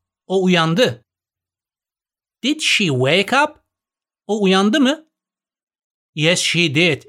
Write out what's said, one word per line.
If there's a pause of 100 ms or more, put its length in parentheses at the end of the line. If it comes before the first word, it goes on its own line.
(280)
O
uyandı. (1400)
Did
she
wake
up? (680)
O
uyandı
mı? (1080)
Yes,
she
did.